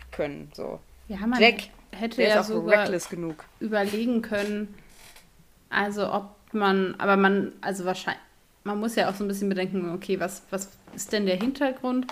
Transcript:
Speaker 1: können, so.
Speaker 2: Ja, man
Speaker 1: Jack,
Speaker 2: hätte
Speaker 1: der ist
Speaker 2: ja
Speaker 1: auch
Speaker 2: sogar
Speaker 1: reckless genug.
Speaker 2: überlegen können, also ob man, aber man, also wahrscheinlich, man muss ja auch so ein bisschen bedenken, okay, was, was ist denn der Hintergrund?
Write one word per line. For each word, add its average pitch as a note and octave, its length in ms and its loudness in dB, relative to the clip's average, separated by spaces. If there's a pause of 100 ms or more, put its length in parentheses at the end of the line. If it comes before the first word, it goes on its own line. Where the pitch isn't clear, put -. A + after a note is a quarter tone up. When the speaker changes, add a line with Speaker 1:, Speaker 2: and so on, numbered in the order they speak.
(120)
Speaker 1:
können, D3+ 420 -6
so. - 260 -8 (280)
Speaker 2:
Ja, G3 180 -10
man A#3+ 160 0
Speaker 1:
Jack, A#3 200 6 (300)
Speaker 2:
hätte A3+ 260 -6
Speaker 1:
der A3 100 4
ist G#3+ 80 6
Speaker 2:
ja G3+ 60 6
Speaker 1:
auch G3+ 40 -2
Speaker 2:
sogar G#3 380 4
Speaker 1:
reckless F#3+ 260 -2
genug. E3 340 -8 (160)
Speaker 2:
überlegen A3 640 0
können, G#3 540 -4 (920)
also G3+ 440 -2
ob G3+ 220 -6 (180)
man, F#3+ 460 2
aber G3 180 4
man, G3 340 4 (100)
also F#3+ 240 -6
wahrscheinlich, F#3 360 -4 (420)
man G#3 160 -4
muss A3+ 160 -2
ja G3 140 2
auch G3 60 -4
so G3+ 80 -4
ein G3+ 40 -2
bisschen G3 220 -2
bedenken, F#3 440 -2
okay, F3+ 260 -4
was, F#3 300 -4
was F#3+ 200 -6 (260)
ist - 180 -8
denn G#3 120 0
der F#3 120 2
Hintergrund? B3+ 760 0